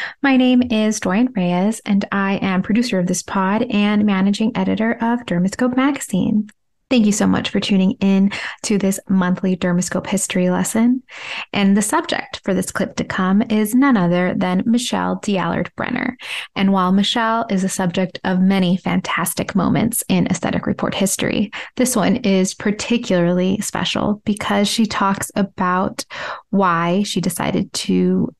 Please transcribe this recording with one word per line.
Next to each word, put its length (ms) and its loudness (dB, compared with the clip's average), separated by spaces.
My 160 4
name 260 4
is 360 0
Dorian 380 0
Reyes, 500 0
and 240 2
I 280 0
am 220 0
producer 380 0
of 80 0
this 160 -2
pod 480 0
and 340 2
managing 520 2
editor 380 0
of 300 -2
Dermascope 520 0
Magazine. 720 0
Thank 160 4
you 60 4
so 160 2
much 240 0
for 80 -2
tuning 400 2
in 320 4
to 160 0
this 300 0
monthly 480 0
Dermascope 500 -2
history 440 0
lesson. 520 0
And 240 4
the 60 2
subject 600 -4
for 100 0
this 160 -4
clip 240 -4
to 100 -4
come 380 0
is 320 0
none 220 4
other 400 2
than 300 0
Michelle 500 0
DeAllard 580 -2
Brenner. 420 -4
And 180 0
while 200 2
Michelle 580 0
is 140 0
a 40 0
subject 540 -4
of 160 0
many 380 2
fantastic 800 -2
moments 520 0
in 200 2
Aesthetic 360 -2
Report 300 -4
history, 560 -2
this 220 0
one 220 2
is 360 2
particularly 1080 0
special 640 -2
because 440 0
she 180 0
talks 480 -2
about 680 -2
why 520 2
she 180 -4
decided 520 -2
to 680 0